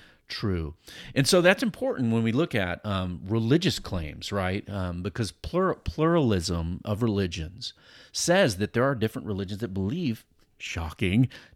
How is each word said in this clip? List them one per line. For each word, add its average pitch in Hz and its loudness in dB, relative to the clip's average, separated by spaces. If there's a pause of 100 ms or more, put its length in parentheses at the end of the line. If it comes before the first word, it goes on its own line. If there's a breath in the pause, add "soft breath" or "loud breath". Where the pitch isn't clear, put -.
(260 soft breath)
true. 85 -2 (400 loud breath)
And 135 2
so 180 6
that's 185 6
important 196 0
when 113 4
we 113 2
look 135 0
at, 90 -2
um, 92 -2
religious 117 2
claims, 78 -8
right? 95 -2
Um, 90 -4
because 101 -4
plur-, 180 0
pluralism 92 2
of 104 -2
religions 98 -2 (400 loud breath)
says 170 2
that 104 -2
there 120 4
are 139 2
different 110 -4
religions 98 -4
that 95 -6
believe, 113 -2 (340)
shocking, 92 0 (280 loud breath)